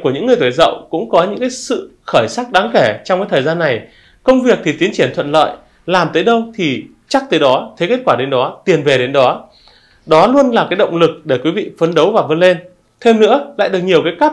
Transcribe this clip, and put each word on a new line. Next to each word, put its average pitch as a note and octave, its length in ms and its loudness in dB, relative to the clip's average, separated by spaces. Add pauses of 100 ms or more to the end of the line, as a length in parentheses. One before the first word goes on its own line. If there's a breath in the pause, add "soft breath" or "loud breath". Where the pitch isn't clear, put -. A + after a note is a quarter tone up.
của C#3 80 0
những D3+ 140 -4
người B3+ 100 2
tuổi B2 160 2
Dậu - 380 -2
cũng G3 200 -6
có F3 140 2
những G3+ 160 -6
cái B3+ 100 -4
sự - 420 -8 (140)
khởi A#2 240 0
sắc B3 220 -8
đáng G3+ 220 0
kể A#2+ 320 0
trong F#3 140 -2
cái G3 120 -6
thời D3 100 0
gian E3 180 -2
này. C3 220 -2 (420 soft breath)
Công C4 180 4
việc A#3 220 2
thì D3+ 160 -2
tiến G3 140 0
triển C3+ 220 0
thuận C#3+ 160 -6
lợi, D3+ 200 2 (340 soft breath)
làm E3+ 280 0
tới E3+ 100 0
đâu A3+ 200 0 (120)
thì C#3+ 280 -4 (240)
chắc C4+ 220 -2
tới D#3+ 100 2
đó, D3 380 0
thấy E3+ 100 -4
kết B3+ 180 -2
quả C3 100 2
đến C3 140 -4
đó, C3+ 360 -2
tiền D3+ 180 0
về C#3 140 2
đến B2+ 160 -2
đó. C#3 340 0 (580 soft breath)
Đó D#3+ 220 4
luôn C4 240 2
là F#3+ 180 0
cái F3 80 -4
động F3+ 180 0
lực E3+ 160 2 (120)
để C#3 200 -2
quý D#3 80 0
vị G3 260 -6
phấn E3 160 0
đấu E3 180 2
và G#3 100 0
vươn D3+ 180 -2
lên. F3+ 180 4 (440)
Thêm A3+ 180 4
nữa, A#3 380 2
lại G3 120 -2
được F#3+ 100 -2
nhiều F3+ 240 2
cái F3 160 -4
cát D4+ 120 2